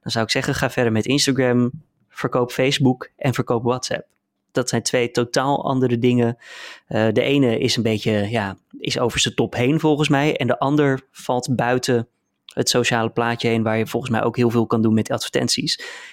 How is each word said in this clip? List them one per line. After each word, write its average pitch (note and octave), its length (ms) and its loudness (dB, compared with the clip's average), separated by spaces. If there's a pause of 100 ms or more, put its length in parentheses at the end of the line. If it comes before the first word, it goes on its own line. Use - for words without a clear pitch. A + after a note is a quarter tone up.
Dan A2+ 100 -8
zou A2+ 120 0
ik G#2+ 60 -4
zeggen, C3+ 240 -2
ga C3+ 160 -2
verder A#2 220 2
met A2 140 2
Instagram, B2+ 640 2 (380)
verkoop B2 420 -2
Facebook C3 640 0
en B2+ 180 -2
verkoop A#2+ 280 -2
WhatsApp. - 440 -4 (460)
Dat B2 160 -2
zijn A#2+ 140 0
twee A#2+ 280 0
totaal C3+ 540 0
andere B2+ 340 0
dingen. A#2+ 380 2 (500)
Eh, A2 260 0
de A#2+ 100 2
ene C3+ 360 2
is - 180 0
een A#2 60 -2
beetje, G#2+ 480 0
ja, G2+ 260 -4 (220)
is - 200 -6
over A#2+ 220 -2
zijn - 140 -2
top A#2 200 -2
heen C#3 260 0
volgens D3+ 280 2
mij. C#3+ 280 2
En B2+ 100 -4
de A#2+ 120 0
ander C#3 420 2 (100)
valt B2 460 -4
buiten A#2+ 520 0 (440)
het - 160 -2
sociale A2+ 420 0
plaatje A#2 380 -2
heen, A2+ 140 2
waar A2 160 0
je A2 80 0
volgens A#2+ 260 -4
mij A2 100 0
ook A2+ 140 -2
heel A#2+ 140 2
veel A2+ 160 2
kan A2+ 160 0
doen A2 120 4
met G#2+ 160 0
advertenties. - 720 -4 (300)